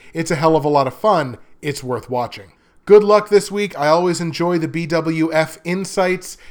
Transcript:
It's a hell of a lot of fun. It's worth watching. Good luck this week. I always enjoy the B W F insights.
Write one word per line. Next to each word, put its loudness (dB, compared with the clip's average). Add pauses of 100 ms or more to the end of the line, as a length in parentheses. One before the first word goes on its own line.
(140)
It's -6
a 0
hell 2
of 0
a 0
lot 2
of -4
fun. 0 (240)
It's -8
worth -8
watching. -8 (320)
Good 8
luck 2
this 2
week. -6
I -2
always 2
enjoy -2
the -2
B -6
W -2
F -2
insights. -4 (140)